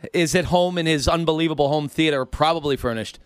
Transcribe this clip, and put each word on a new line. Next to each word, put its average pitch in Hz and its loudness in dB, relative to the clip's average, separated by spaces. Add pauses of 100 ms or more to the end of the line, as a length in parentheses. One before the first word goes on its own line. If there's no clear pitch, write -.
(140)
is 165 0
at 180 4
home 180 2
in 165 -2
his 156 0
unbelievable 160 0
home 147 0
theater, 143 0
probably 151 0
furnished 113 -6